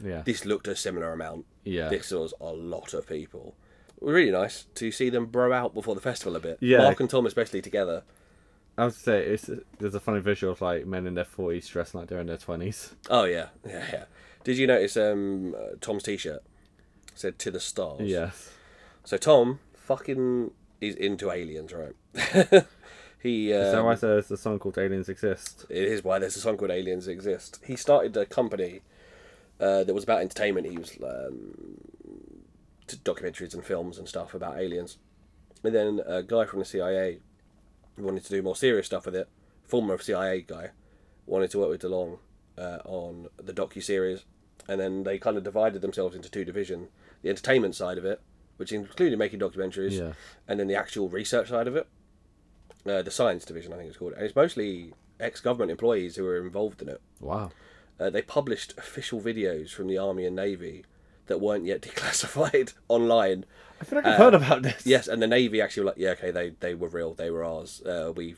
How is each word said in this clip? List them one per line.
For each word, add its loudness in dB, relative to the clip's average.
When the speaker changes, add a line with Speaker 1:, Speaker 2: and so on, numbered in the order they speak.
Speaker 1:
Yeah. -6
Speaker 2:
This -4
looked -2
a -4
similar -4
amount. -10
Speaker 1:
Yeah. -4
Speaker 2:
This -4
was -4
a -12
lot -10
of -6
people. -12
It -12
was 2
really 6
nice 0
to -4
see 0
them 0
bro 4
out 0
before -4
the -6
festival -4
a -6
bit. -6
Speaker 1:
Yeah. 8
Speaker 2:
Mark 8
and 2
Tom 4
especially -2
together. -2
Speaker 1:
I 2
would 0
say 2
it's, -2
there's -2
a -4
funny 2
visual 2
of, -10
like, 0
men -4
in -4
their 0
forties -4
dressing -6
like -14
they're -6
in -6
their -6
twenties. -8
Speaker 2:
Oh, 6
yeah. 0
Yeah, -10
yeah. -8
Did 0
you 6
notice, 6
um, 0
uh, -10
Tom's -4
t-shirt? -6
It -20
said, -6
"To -6
the -6
stars." -6
Speaker 1:
Yes. -4
Speaker 2:
So -2
Tom 6
fucking -2
is -4
into -2
aliens, -8
right? 4
<laughs> -20
He, 2
Speaker 1:
Is 4
that 6
Speaker 2:
um, 4
Speaker 1:
why 6
there's 4
a -4
song -2
called -4
Aliens 0
Exist? -4
Speaker 2:
It -2
is 0
why 2
there's -2
a -6
song 0
called -2
Aliens -2
Exist. -6
He -8
started 4
a 2
company -2
uh, 4
that 4
was 4
about 4
entertainment. 0
He -6
was, -12
um, -10
t-, -14
documentaries -6
and -10
films -6
and -14
stuff -8
about -8
aliens. -6
And 2
then 2
a -2
guy 4
from -4
the -2
C -4
I 0
A 0
who -10
wanted -4
to -16
do 0
more -2
serious 4
stuff -6
with -6
it, -4
former 0
C -4
I 0
A -2
guy, -12
wanted 0
to 0
work 2
with -4
DeLong, -4
uh, -8
on -10
the -12
docu-series. -2
And -2
then -2
they -2
kind 0
of -4
divided 0
themselves -2
into -16
two -6
divisions. -6
The -2
entertainment 2
side -4
of -6
it, -4
which -10
included 0
making -2
documentaries, -4
Speaker 1:
Yeah. -6
Speaker 2:
and -2
then 0
the 0
actual -2
research -2
side 0
of -4
it, -2
uh, 0
the -8
science 0
division, -12
I -12
think -14
it's -18
called. -8
And -8
it's -4
mostly 0
ex-government -2
employees 0
who -4
were 0
involved -4
in -10
it. -12
Speaker 1:
Wow. -6
Speaker 2:
Uh, 0
they 0
published -2
official -8
videos -2
from -6
the 0
Army -2
and -2
Navy -6
that 0
weren't 0
yet -2
<laughs> -16
declassified 0
online. 4
Speaker 1:
I -10
feel -2
like 0
I've 6
Speaker 2:
Uh, 12
Speaker 1:
heard 12
about 6
this. -2
Speaker 2:
yes, 6
and 0
the 6
Navy 4
actually -2
were 2
like, -8
"Yeah, 2
okay, -4
they, -4
they -4
were -4
real, -4
they -6
were -4
ours. -8
Uh, -4
we -8